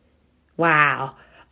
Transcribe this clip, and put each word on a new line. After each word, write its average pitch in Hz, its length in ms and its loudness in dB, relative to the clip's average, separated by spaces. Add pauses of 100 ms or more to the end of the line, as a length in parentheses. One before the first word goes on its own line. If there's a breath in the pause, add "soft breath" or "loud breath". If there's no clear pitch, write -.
(560)
Wow. 147 600 0 (360 soft breath)